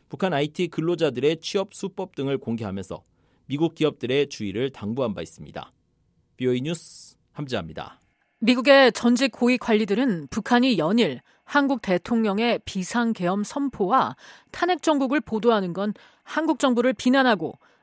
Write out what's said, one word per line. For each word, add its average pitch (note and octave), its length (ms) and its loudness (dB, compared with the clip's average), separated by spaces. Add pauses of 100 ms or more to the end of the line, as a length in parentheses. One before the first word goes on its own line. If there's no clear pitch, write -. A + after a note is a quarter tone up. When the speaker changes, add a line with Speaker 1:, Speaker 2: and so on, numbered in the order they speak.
Speaker 1:
북한 F3+ 240 -2
아이티 D3+ 340 -2
근로자들의 D#3+ 680 0
취업 F#3+ 360 -4
수법 - 420 -10
등을 C#3 220 -2
공개하면서 G2+ 680 -6 (420)
미국 D#3+ 300 -2
기업들의 C#3 540 0
주의를 A2 420 -4
당부한 A2+ 420 -4
바 E2+ 80 -8
있습니다. - 500 -14 (640)
비오이 B2+ 240 0
뉴스 - 560 -8 (140)
함지아입니다. G#2 680 -8 (400)
Speaker 2:
미국의 B3+ 520 6
전직 A#3+ 400 2
고위 B3 260 2
관리들은 G#3 720 0
북한이 A#3+ 480 2
연일 E3 440 2 (220)
한국 C#4 380 0
대통령의 G#3+ 840 0
비상계엄 G3+ 800 -2
선포와 B3 720 0 (360)
탄핵 F4 300 0
정국을 C#4 400 2
보도하는 G#3 520 0
건 G3 200 -4 (300)
한국 D#4 360 -2
정부를 B3 340 2
비난하고 B3 640 2 (240)